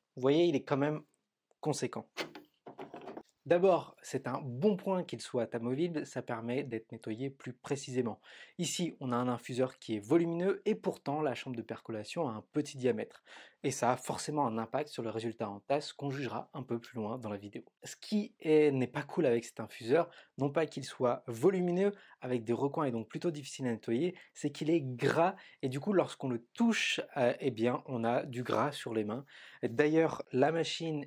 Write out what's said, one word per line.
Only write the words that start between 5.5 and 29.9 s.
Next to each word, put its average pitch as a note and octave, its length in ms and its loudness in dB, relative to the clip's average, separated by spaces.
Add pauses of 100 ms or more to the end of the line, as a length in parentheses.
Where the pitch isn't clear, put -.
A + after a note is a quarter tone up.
amovible, C#3 540 -2
ça B2 160 -8
permet A#2+ 400 -4
d'être A#2 300 -8
nettoyé A2+ 360 -6
plus C3+ 240 -10
précisément. B2+ 680 -4 (380)
Ici, F3 420 -2
on C3 100 -4
a A#2+ 60 2
un B2 100 2
infuseur B2 540 -2
qui A2 160 -4
est - 20 -2
volumineux E3+ 640 2
et G#3+ 120 2
pourtant D3+ 440 -4
la C#3 140 2
chambre B2+ 220 -8
de A2+ 60 -6
percolation A#2 640 -6
a A#2 40 -2
un G#2+ 200 -8
petit - 240 -2
diamètre. A#2+ 480 0 (400)
Et D3 60 2
ça B2 220 2
a B2 40 2
forcément D3 480 -2
un A2 140 0
impact C3 300 -4
sur - 160 -6
le A2+ 60 -2
résultat A2+ 380 -4
en G2+ 120 -10
tasse D3 320 -2
qu'on C#3+ 180 -6
jugera B2 420 -6
un C3+ 120 -8
peu A#2 160 -4
plus - 160 -14
loin A2 200 -4
dans A2+ 140 -6
la G#2 60 -4
vidéo. G2+ 280 -10 (200)
Ce - 100 -12
qui - 460 -2
est, D3+ 320 6
n'est B2+ 160 2
pas D3 160 -6
cool - 200 0
avec A#2+ 200 4
cet - 160 -14
infuseur, A#2+ 500 0 (260)
non C#3 140 0
pas D#3+ 160 2
qu'il C#3 180 -8
soit B2 440 0
volumineux F3+ 640 2 (280)
avec B2+ 220 -2
des A2+ 100 0
recoins C#3+ 340 2
et C3 40 0
donc A2+ 180 -4
plutôt E3+ 220 -2
difficile C#3+ 360 -6
à A#2+ 40 2
nettoyer, B2 460 0 (180)
c'est - 160 -2
qu'il D3 180 -4
est E3 120 4
gras C#3 560 2 (260)
et C#3 60 -2
du B2+ 100 -4
coup G3+ 140 -2
lorsqu'on D3 360 2
le A#2 160 -2 (100)
touche, - 460 2 (160)
euh, B2 220 4
eh C3 140 0
bien A#2+ 340 0
on B2 160 -4
a A#2+ 220 2
du B2 180 -6
gras A#2+ 300 2
sur B2 220 -8
les A2 100 2
mains. A#2 200 -4 (380)
D'ailleurs, D3+ 720 4